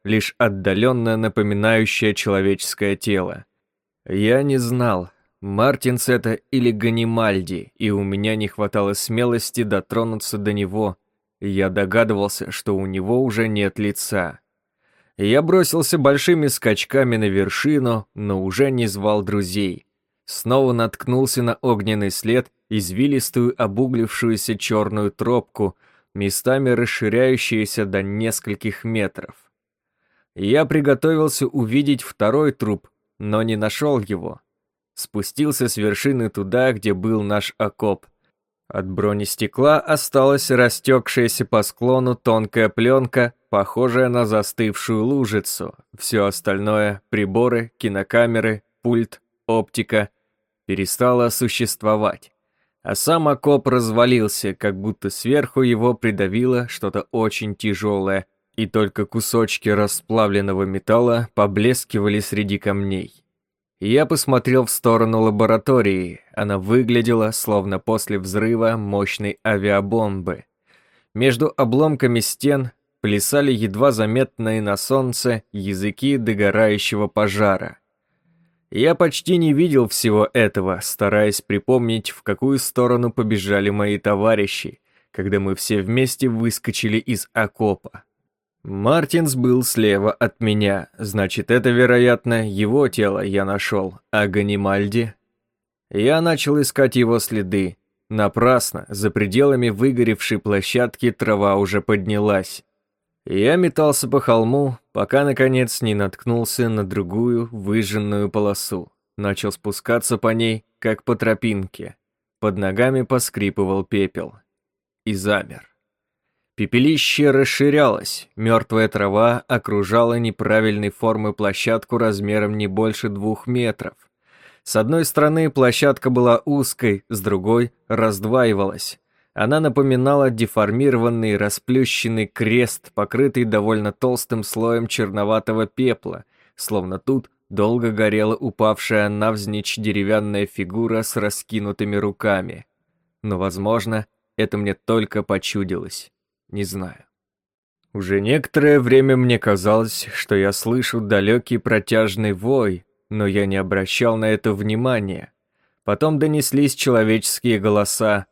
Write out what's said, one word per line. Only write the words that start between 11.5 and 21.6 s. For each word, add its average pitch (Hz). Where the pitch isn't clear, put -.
догадывался, 101
что -
у 95
него 95
уже 113
нет 101
лица. 101
Я 110
бросился 170
большими 143
скачками 123
на 107
вершину, 113
но 101
уже 107
не 120
звал 104
друзей. 98
Снова 131
наткнулся 123
на 117